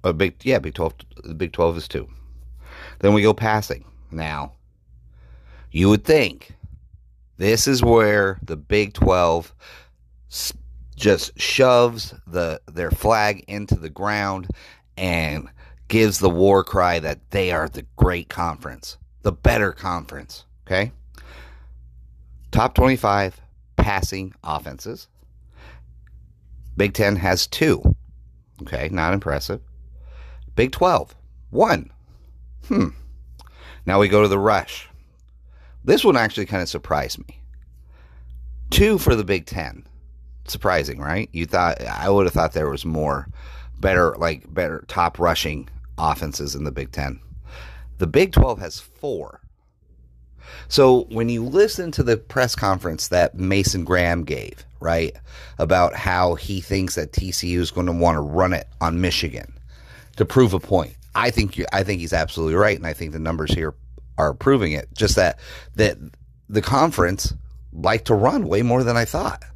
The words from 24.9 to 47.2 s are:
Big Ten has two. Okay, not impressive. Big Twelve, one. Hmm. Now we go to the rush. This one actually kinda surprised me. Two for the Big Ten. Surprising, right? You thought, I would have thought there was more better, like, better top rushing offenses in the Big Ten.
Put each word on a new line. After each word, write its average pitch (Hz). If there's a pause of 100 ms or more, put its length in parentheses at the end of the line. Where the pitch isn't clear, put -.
Big 101
Ten 104
has 90
two. - (800)
Okay, 71
not 87
impressive. 92 (960)
Big 127
Twelve, 170 (360)
one. 147 (760)
Hmm. 87 (1000)
Now 95
we 101
go 104
to 107
the 98
rush. 101 (920)
This -
one 156
actually 110
kinda 90
surprised 71
me. - (1300)
Two 202
for 135
the 107
Big 90
Ten. - (600)
Surprising, 71
right? 80
You 82
thought, 87
I 58
would 101
have 85
thought 80
there 78
was 71
more 76 (520)
better, 90
like, 80
better 82
top 85
rushing 78 (280)
offenses 73
in 71
the 71
Big 67
Ten. 69 (800)